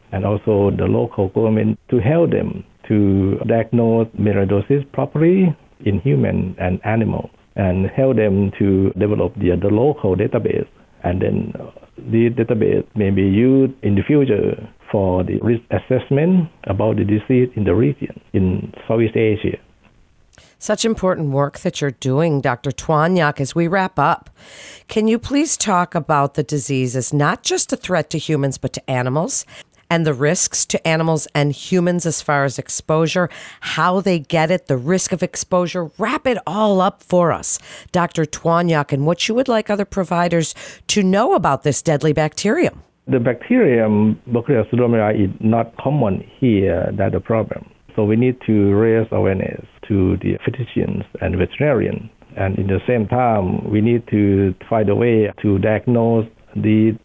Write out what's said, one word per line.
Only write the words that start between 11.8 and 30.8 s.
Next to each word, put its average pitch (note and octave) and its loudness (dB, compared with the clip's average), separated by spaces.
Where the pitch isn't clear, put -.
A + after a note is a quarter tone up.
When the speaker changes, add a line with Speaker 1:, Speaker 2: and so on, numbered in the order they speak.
Speaker 1:
the A#2 0
database G#2+ 0
may G2+ 0
be G2 2
used B2+ 4
in G2+ 0
the G2 2
future A#2+ 0
for F#2+ 0
the G2+ -2
risk A2+ 0
assessment D3 0
about G#2+ 0
the G2+ 0
disease B2 0
in G#2+ -2
the F#2 2
region, C3 -2
in F#2+ -2
Southeast A2+ 0
Asia. A2 0
Speaker 2:
Such - -4
important F#3 -2
work C#3+ -2
that - -6
you're C#3+ -2
doing, C#3+ 0
Doctor C3 -4
Twonyak. D#3+ 0
As C3+ -4
we E3+ 0
wrap F#3+ -2
up, D3 0
can G#3+ 0
you A3+ 2
please C#4 -2
talk F3+ 0
about C#3+ 0
the D3+ -2
disease C3 -2
as B2+ -4
not D3+ 0
just - -2
a B3+ -4
threat F3 -4
to D#3+ -4
humans, C#3 -2
but - -6
to - -10
animals, C3 -2
and E3+ 0
the D3+ 0
risks D3 0
to - -4